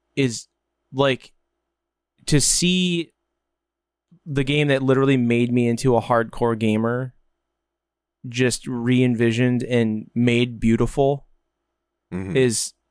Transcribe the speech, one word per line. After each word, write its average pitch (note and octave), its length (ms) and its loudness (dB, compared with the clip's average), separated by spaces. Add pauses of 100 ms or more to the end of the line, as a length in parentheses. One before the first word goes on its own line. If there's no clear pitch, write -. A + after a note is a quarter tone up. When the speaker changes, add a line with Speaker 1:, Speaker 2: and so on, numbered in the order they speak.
(140)
Speaker 1:
is, B2 320 -2 (460)
like, C3+ 400 -2 (920)
to D3 140 2
see F3+ 720 0 (1120)
the C#3+ 200 -2
game D3 240 0
that C3+ 160 2
literally C3+ 320 4
made A#2+ 360 2
me A#2+ 140 2
into A#2 300 2
a A2 40 4
hardcore A#2 560 -2
gamer A2+ 560 -2 (1160)
just B2 400 -2
re-envisioned B2 960 0
and A2 500 -2
made A#2+ 460 0
beautiful A#2+ 640 0 (880)
Speaker 2:
Mm-hmm. F#2+ 240 -8
Speaker 1:
is, B2 380 0 (160)